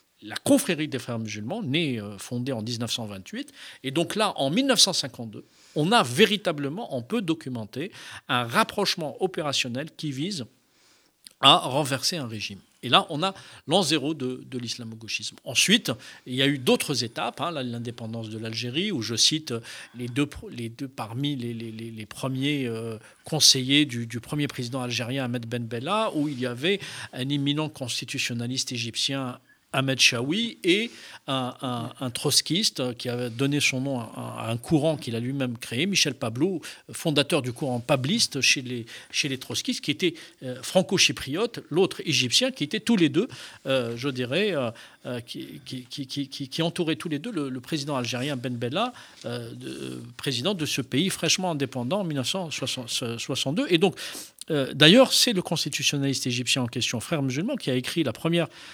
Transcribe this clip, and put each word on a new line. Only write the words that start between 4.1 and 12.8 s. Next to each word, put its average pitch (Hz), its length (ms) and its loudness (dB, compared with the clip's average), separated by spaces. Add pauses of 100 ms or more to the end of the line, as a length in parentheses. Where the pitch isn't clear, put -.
là, 208 200 2
en 135 140 2
mille 247 160 4
neuf 254 140 6
cent 185 140 6
cinquante-deux, 120 500 -6 (320)
on 170 160 4
a 233 100 6
véritablement, 156 920 2
on 120 60 -4
peut 220 200 -2
documenter 147 680 -4 (360)
un 123 160 2
rapprochement 175 800 0
opérationnel 147 720 -2
qui 151 140 -6
vise 143 360 -4 (960)
à 139 180 10
renverser 139 580 0
un 139 100 -4
régime. 104 320 -8 (240)